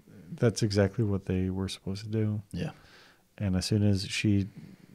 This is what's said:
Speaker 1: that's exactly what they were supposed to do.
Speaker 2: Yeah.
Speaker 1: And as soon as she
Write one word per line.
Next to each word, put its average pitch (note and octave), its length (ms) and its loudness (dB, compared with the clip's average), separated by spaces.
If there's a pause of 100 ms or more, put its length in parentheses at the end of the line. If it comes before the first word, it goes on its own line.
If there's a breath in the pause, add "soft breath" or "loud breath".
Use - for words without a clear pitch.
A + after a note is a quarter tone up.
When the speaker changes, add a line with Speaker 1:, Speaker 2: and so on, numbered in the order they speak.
(340)
Speaker 1:
that's A#2 300 2
exactly G#2 400 2
what G2+ 220 0
they F#2 240 0
were F#2+ 200 -4
supposed G2+ 340 -8
to G#2+ 60 -12
do. G#2+ 320 0 (100)
Speaker 2:
Yeah. E3 200 -6 (680 loud breath)
Speaker 1:
And F#2+ 180 0
as F2+ 100 0
soon G#2 220 2
as G2 200 2
she G2+ 400 2 (480)